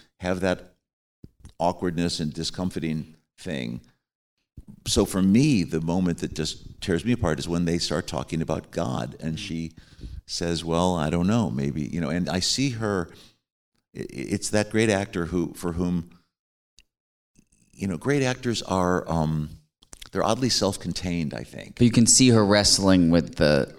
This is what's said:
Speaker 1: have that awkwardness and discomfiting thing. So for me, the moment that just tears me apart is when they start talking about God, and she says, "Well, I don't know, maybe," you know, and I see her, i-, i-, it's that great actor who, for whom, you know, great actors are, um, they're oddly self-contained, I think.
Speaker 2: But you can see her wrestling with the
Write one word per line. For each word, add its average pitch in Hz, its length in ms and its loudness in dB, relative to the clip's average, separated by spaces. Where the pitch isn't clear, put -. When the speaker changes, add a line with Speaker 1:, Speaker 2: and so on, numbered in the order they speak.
Speaker 1:
have 90 200 -4
that 92 340 -2
awkwardness 87 600 -2
and 76 140 -6
discomfiting 80 840 -6
thing. 62 440 -8
So 104 180 2
for 95 160 -2
me, 107 420 4
the 80 180 -4
moment 85 380 -2
that - 140 -6
just - 480 -8
tears 87 240 -2
me 120 60 0
apart 82 260 0
is 71 100 -8
when 85 180 -2
they 85 120 0
start 82 300 -4
talking 80 340 -6
about - 300 -6
God, 73 480 -6
and 78 200 -6
she 82 340 -10
says, 85 380 -4
"Well, 87 320 2
I 76 140 -2
don't 87 180 0
know, 107 240 0
maybe," 71 300 -4
you 78 180 -6
know, 78 100 -4
and 85 200 -4
I 90 100 -2
see 131 320 -2
her, 104 380 -4
i-, - 40 -12
i-, - 100 -10
it's - 420 -6
that 104 180 2
great 110 200 2
actor 98 360 -2
who, 82 300 -2
for 87 180 -4
whom, 87 360 -2
you 98 140 -8
know, 107 100 -2
great 135 260 0
actors 123 400 -2
are, 90 480 2
um, 78 380 0
they're 92 120 -2
oddly 113 260 0
self-contained, 87 840 -2
I 58 100 -8
think. - 320 -16
Speaker 2:
But 123 100 6
you 113 60 6
can 117 140 6
see 127 240 6
her 110 160 8
wrestling 95 680 6
with 82 240 2
the 73 440 4